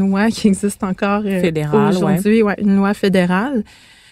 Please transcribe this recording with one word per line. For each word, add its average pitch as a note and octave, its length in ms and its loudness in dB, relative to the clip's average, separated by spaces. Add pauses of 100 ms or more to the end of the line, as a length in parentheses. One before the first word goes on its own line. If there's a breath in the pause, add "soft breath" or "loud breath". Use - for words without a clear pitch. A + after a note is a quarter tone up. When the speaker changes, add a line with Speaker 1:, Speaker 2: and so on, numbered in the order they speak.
Speaker 1:
loi G3+ 220 2
qui A3 180 0
existe G3+ 340 -2
encore, G3+ 440 -2
euh, F#3+ 140 -2
Speaker 2:
Fédérale, F3+ 540 0
Speaker 1:
aujourd'hui. G3 480 2
Speaker 2:
ouais. G3+ 120 0
Speaker 1:
Ouais, - 80 -8
une G3 140 2
loi G3 180 0
fédérale. G3 720 0 (460 soft breath)